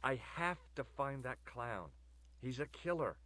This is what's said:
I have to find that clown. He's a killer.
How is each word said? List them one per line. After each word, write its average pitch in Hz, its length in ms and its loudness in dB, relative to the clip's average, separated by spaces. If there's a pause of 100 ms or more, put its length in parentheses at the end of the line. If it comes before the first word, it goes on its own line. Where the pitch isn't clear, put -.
I 131 160 4 (160)
have 175 220 2 (180)
to 139 80 0
find 139 400 0
that 127 220 -4
clown. 113 440 -2 (520)
He's 127 180 -2
a 147 80 2
killer. 160 480 2 (100)